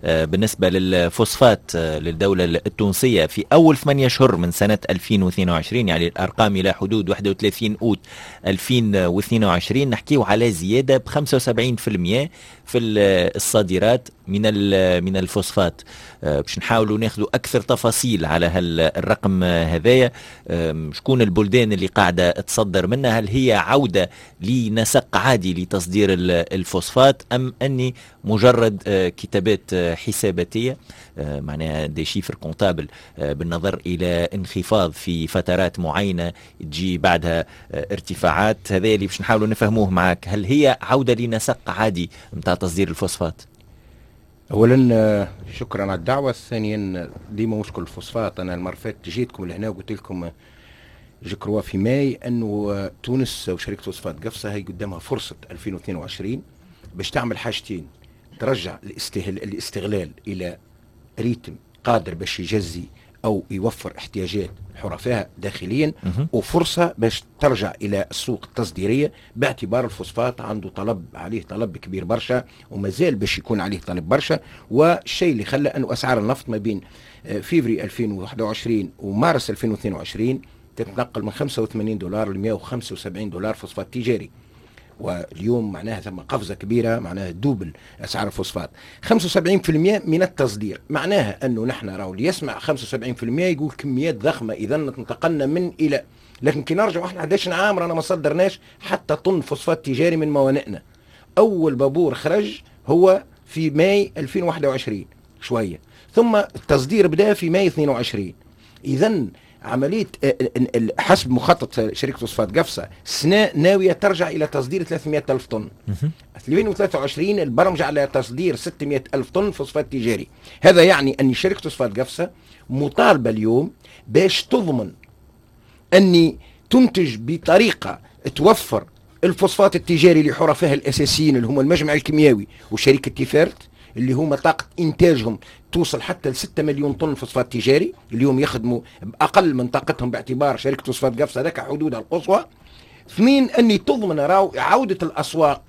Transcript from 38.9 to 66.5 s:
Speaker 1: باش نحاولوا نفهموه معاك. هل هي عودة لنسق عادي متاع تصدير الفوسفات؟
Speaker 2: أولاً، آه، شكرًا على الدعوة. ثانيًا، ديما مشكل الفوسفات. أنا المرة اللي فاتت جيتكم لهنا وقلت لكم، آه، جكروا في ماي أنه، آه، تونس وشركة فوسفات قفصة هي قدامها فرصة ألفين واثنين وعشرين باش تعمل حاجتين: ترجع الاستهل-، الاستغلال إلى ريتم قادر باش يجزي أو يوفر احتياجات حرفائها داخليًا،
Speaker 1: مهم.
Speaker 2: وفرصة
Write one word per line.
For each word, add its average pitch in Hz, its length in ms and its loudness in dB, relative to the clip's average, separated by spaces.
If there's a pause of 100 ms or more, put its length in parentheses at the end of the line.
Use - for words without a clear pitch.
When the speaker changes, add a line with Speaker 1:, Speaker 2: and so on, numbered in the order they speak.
Speaker 1:
باش - 140 -8
نحاولوا 107 260 2
نفهموه 107 420 2
معاك. 90 380 2
هل 101 180 -4
هي 135 360 4
عودة 127 320 2
لنسق 113 540 -2
عادي 90 420 -2 (240)
متاع 90 220 0
تصدير 90 320 -2
الفوسفات؟ 85 540 -6 (1120)
Speaker 2:
أولاً، 123 420 6
آه، 107 360 2 (280)
شكرًا - 260 -6
على - 100 -2
الدعوة. 135 380 -2
ثانيًا، 107 800 -6 (220)
ديما 110 280 -4
مشكل - 220 -8
الفوسفات. 98 580 -8
أنا 92 140 -6
المرة 90 180 -8
اللي - 100 -16
فاتت 107 280 -12
جيتكم 104 360 -6
لهنا 92 240 -8
وقلت 95 220 -12
لكم، 95 320 -10
آه، 82 100 -12 (880)
جكروا 101 380 -4
في - 160 -6
ماي 127 480 0
أنه، 107 460 -4
آه، 98 200 -6 (120)
تونس 127 460 -4
وشركة 95 320 -8
فوسفات 87 440 -12
قفصة 110 280 -10
هي 104 80 -8
قدامها 95 380 -12
فرصة - 360 -8 (160)
ألفين 95 220 -10
واثنين 90 240 -10
وعشرين 98 440 -10 (540)
باش - 160 -8
تعمل 123 260 -4
حاجتين: 95 500 -10 (520)
ترجع 95 440 -6
الاستهل-، 98 600 -10
الاستغلال 98 680 -6 (160)
إلى 90 300 -8 (640)
ريتم 110 360 -6 (280)
قادر 101 300 -2
باش 90 260 -10
يجزي 87 440 -4 (420)
أو 107 260 -2
يوفر 98 460 -6
احتياجات 92 520 -6 (260)
حرفائها 104 600 -6
داخليًا، 120 560 -4 (100)
Speaker 1:
مهم. 98 300 -2
Speaker 2:
وفرصة 170 640 0